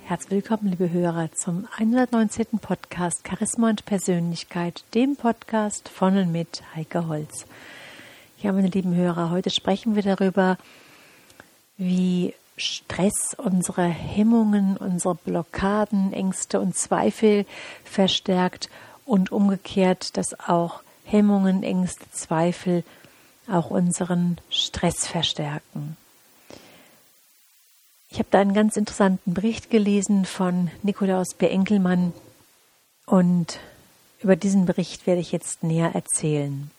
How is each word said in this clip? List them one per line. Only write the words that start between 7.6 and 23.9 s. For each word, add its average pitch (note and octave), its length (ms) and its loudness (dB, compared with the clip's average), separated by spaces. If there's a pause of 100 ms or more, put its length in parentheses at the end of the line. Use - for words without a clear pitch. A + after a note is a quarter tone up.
Ja, G3+ 100 -2
meine F#3+ 160 2
lieben F#3 260 0
Hörer, F3 360 0
heute F#3 200 -2
sprechen G3 460 -2
wir G#3 80 2
darüber, F#3+ 540 2 (1200)
wie F3+ 560 0 (240)
Stress - 800 -2
unsere F#3 480 0
Hemmungen, G#3 920 2
unsere F3+ 400 -2
Blockaden, G3 960 -2
Ängste F#3+ 480 -4
und F#3+ 160 -2
Zweifel G#3 680 2 (400)
verstärkt F3+ 840 0 (360)
und F#3+ 260 2
umgekehrt, G3 840 0
dass - 200 -4
auch E3+ 440 -2 (240)
Hemmungen, G3+ 580 4
Ängste, F3+ 480 -2
Zweifel F3 720 0 (640)
auch F3 220 0
unseren F3 680 0 (120)